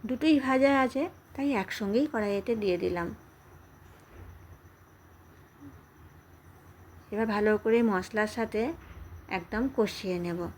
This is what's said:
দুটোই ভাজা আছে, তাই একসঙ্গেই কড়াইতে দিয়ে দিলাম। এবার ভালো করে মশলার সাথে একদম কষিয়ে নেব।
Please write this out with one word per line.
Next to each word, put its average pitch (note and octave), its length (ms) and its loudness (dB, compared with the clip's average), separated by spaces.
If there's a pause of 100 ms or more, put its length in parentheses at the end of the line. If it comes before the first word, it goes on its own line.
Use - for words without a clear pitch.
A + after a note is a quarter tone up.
দুটোই C4 360 2
ভাজা C4 320 4 (100)
আছে, C4 220 0 (280)
তাই C#4 220 -2
একসঙ্গেই G#3 540 0
কড়াইতে G#3 480 -2
দিয়ে G3+ 220 0
দিলাম। F3 300 -2 (4000)
এবার A3 180 -2
ভালো G#3 300 2
করে A3+ 260 4
মশলার G#3+ 520 2
সাথে A3 260 -2 (680)
একদম G3+ 340 -4 (120)
কষিয়ে G3 440 0
নেব। F3 200 -4 (180)